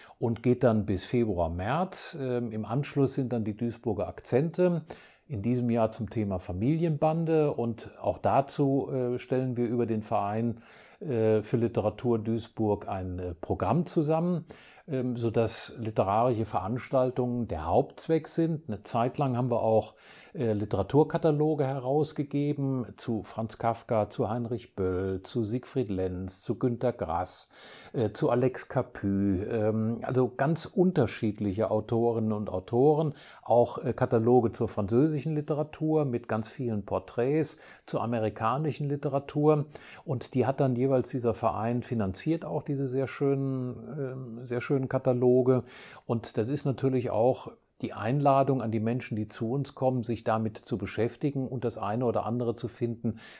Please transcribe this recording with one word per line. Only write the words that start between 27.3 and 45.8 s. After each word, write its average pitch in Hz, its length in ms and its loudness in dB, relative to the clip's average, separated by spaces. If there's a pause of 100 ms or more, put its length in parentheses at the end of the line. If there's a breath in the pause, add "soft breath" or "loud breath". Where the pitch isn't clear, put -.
äh, 110 180 0
zu - 180 0
Alex 123 380 0
Camus, - 240 -2 (120)
ähm, 107 1000 0
also 127 320 2
ganz 147 300 0
unterschiedliche 107 1080 0
Autorinnen 110 640 2
und 107 160 -4
Autoren, 147 640 2 (300 loud breath)
auch, 120 400 4
äh, 120 100 -2
Kataloge 120 580 4
zur 113 160 -2
französischen 135 680 0
Literatur 151 680 -2
mit 120 220 -4
ganz 110 200 -2
vielen 110 380 -4
Porträts, 135 720 0 (280 loud breath)
zur 131 160 -4
amerikanischen 117 880 -2
Literatur. 147 760 2 (400 loud breath)
Und - 280 -6
die 123 120 4
hat 135 140 0
dann 131 160 4
jeweils 127 340 2
dieser 120 240 0
Verein 113 500 0
finanziert, 120 640 -2
auch 156 180 -4
diese 139 240 -2
sehr 127 200 0
schönen, 135 680 0 (240)
ähm, 127 460 -8
sehr 120 160 -2
schönen 135 260 0
Kataloge. 127 760 4 (420 loud breath)